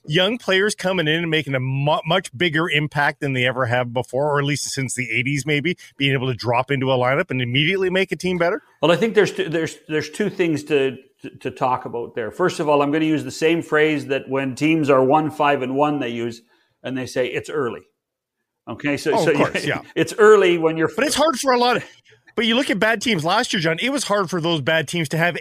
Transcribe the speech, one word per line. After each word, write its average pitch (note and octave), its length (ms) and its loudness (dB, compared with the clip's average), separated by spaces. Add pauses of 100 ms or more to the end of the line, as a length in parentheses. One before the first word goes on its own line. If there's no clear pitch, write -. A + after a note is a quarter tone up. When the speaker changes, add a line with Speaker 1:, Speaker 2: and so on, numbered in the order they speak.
Speaker 1:
young F#3 300 0
players G3 380 0
coming F3+ 340 -2
in E3 140 0
and E3+ 80 -4
making D3 240 -2
a C3 60 -2
mu-, C#3+ 440 0
much E3 320 -2
bigger D#3+ 320 0
impact D3 520 0
than C#3 120 -2
they B2+ 140 0
ever B2+ 180 0
have A#2+ 300 -2
before, C3+ 400 -2
or C#3+ 40 0
at C#3+ 60 0
least C#3+ 200 -4
since C3 300 -6
the B2 160 -6
eighties, B2+ 360 -2
maybe, D3+ 320 -2 (180)
being C#3 160 2
able C3 140 0
to B2+ 80 -2
drop A#2+ 360 -2
into C3 220 0
a C3 60 2
lineup C3+ 320 0
and B2+ 100 -4
immediately D3+ 480 0
make F#3 240 -2
a F3 40 -4
team F3+ 200 -2
better? F3 260 0 (200)
Speaker 2:
Well, D#3 100 6
I E3+ 40 4
think G#3+ 180 0
there's G3+ 180 4
two, - 160 -4
there's, D#3+ 280 -2 (120)
there's C#3+ 220 -2
two G#3 200 -2
things E3+ 340 -2
to, C3+ 320 2 (240)
to, C3 160 -14
to - 140 -10
talk B2 340 -2
about A#2+ 300 -8
there. G#2+ 160 -4
First F3+ 300 0
of D3+ 100 -2
all, C#3+ 100 6
I'm C#3+ 100 2
gonna D#3+ 140 0
use D#3 200 0
the B2+ 60 -10
same D#3+ 300 2
phrase D3+ 460 2
that C3+ 200 -4
when C3 280 -2
teams D3+ 340 2
are C3 160 6
one D3+ 260 4
five C#3+ 300 0
and C3 160 -4
one, D3 240 2
they B2 80 -4
use, A#2 320 -6 (420)
and B2+ 140 -8
they C3 80 -6
say, B2 220 -2
"It's C#3 240 -6
early." B2 320 -4 (840)
Okay, C#3 300 -4
so, D3 180 -2
Speaker 1:
Oh, D#3 120 2
Speaker 2:
so E3+ 60 6
Speaker 1:
of C#3+ 40 0
course, D#3 280 0
Speaker 2:
you, - 40 -4
Speaker 1:
yeah. G#2 200 -2
Speaker 2:
<laughs> - 60 -18
it's D#3+ 220 -2
early G3 400 6
when D#3+ 220 0
you're D#3 180 2
Speaker 1:
But C4 80 0
it's D4 100 0
hard C#4+ 240 2
for C4+ 140 0
a B3 60 4
lot A#3+ 180 2
of, - 80 -6 (520)
but A#3 100 0
you A#3 80 2
look C#4 160 2
at A3+ 80 0
bad G#3+ 240 2
teams G#3 200 0
last G3+ 300 0
year, G#3+ 80 0
John, E3 220 0
it A#3+ 80 0
was C#4+ 140 -2
hard G3+ 260 -2
for F3+ 100 -2
those D#3+ 220 0
bad D#3+ 260 0
teams E3+ 220 -4
to D#3+ 80 -2
have E3 220 0